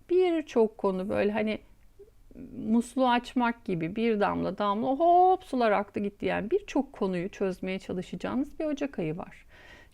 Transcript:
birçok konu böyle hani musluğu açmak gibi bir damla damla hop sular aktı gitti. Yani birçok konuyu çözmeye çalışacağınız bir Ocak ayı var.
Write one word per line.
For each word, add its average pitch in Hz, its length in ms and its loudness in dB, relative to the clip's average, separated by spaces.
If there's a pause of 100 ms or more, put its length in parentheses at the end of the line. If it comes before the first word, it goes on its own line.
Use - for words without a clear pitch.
(100)
birçok 330 680 2
konu 190 300 -2
böyle 208 240 2
hani 214 260 -2 (1080)
musluğu 240 400 2
açmak 240 560 0
gibi 170 320 -4
bir 220 240 2
damla 175 380 0
damla 208 300 0
hop 349 560 4
sular 240 260 0
aktı 202 300 0
gitti. 202 260 -6
Yani 180 240 -2
birçok 330 420 -2
konuyu 185 360 -2
çözmeye 190 500 -4
çalışacağınız 202 840 -6
bir 320 40 -2
Ocak 285 340 -4
ayı 160 180 -4
var. - 280 -14 (500)